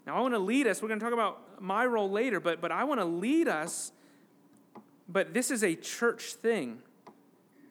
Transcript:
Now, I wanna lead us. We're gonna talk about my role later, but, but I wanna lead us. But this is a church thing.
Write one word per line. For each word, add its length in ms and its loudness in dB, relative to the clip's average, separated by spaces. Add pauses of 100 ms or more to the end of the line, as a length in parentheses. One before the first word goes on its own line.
Now, 100 -2
I 40 2
wanna 180 2
lead 300 2
us. 120 0
We're 80 -4
gonna 120 -2
talk 120 -2
about 480 -2
my 240 0
role 240 2
later, 300 0
but, 220 0
but 100 -2
I 140 -2
wanna 200 0
lead 440 2
us. 420 -4 (1200)
But 260 0
this 160 0
is 140 0
a 100 4
church 600 -2
thing. 440 -2 (920)